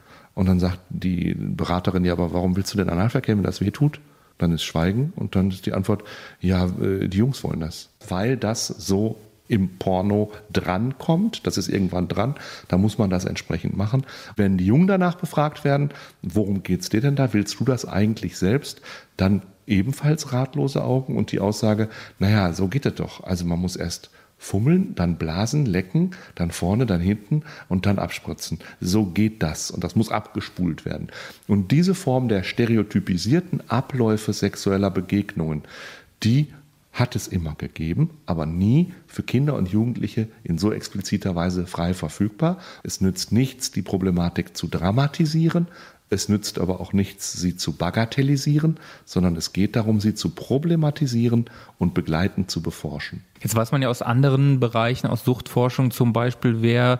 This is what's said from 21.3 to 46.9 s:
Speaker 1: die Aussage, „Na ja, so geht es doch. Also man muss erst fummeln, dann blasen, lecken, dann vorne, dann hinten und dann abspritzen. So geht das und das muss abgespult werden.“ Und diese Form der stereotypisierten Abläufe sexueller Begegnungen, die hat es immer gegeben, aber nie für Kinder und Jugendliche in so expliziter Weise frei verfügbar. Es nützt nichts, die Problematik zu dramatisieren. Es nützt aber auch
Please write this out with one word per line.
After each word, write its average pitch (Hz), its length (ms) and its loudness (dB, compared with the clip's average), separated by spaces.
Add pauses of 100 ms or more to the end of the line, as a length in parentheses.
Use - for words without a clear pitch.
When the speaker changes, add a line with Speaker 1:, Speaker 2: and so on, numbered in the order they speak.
Speaker 1:
die 98 80 0
Aussage, 107 500 2 (300)
„Na 95 100 2
ja, 101 260 4
so 92 120 0
geht 127 200 0
es 110 100 0
doch. - 260 -6
Also 90 220 -2
man 85 160 0
muss 90 160 -4
erst 85 340 -8 (260)
fummeln, 151 580 2
dann 87 220 2
blasen, 104 480 0
lecken, 127 460 0 (240)
dann 85 160 -2
vorne, 104 360 0
dann 92 140 2
hinten 107 440 0 (240)
und 92 180 0
dann 98 120 2
abspritzen. - 600 -6 (220)
So 98 240 2
geht 104 380 0
das - 280 -4
und - 140 -6
das 85 100 -4
muss 110 160 2
abgespult 90 760 -4
werden.“ 80 220 -6 (380)
Und 101 240 2
diese 180 240 4
Form 127 340 0
der 98 160 2
stereotypisierten 110 1200 0
Abläufe 113 640 0
sexueller 98 580 0
Begegnungen, 90 720 -2 (600)
die 131 260 4 (440)
hat - 240 -2
es - 100 -8
immer 80 300 -4
gegeben, 87 540 -2 (140)
aber 82 220 -2
nie 107 460 2 (160)
für - 160 -6
Kinder 139 320 0
und 98 120 -2
Jugendliche 110 600 -2 (160)
in 82 140 -2
so 104 140 2
expliziter 98 600 -4
Weise 87 320 0
frei 87 260 -2
verfügbar. 104 680 -2 (260)
Es - 160 -8
nützt - 320 -2
nichts, 131 400 0
die 98 100 -4
Problematik 87 720 0
zu 82 120 -6
dramatisieren. 147 1000 2 (420)
Es 101 200 -2
nützt 104 320 0
aber 92 200 -2
auch 92 120 -10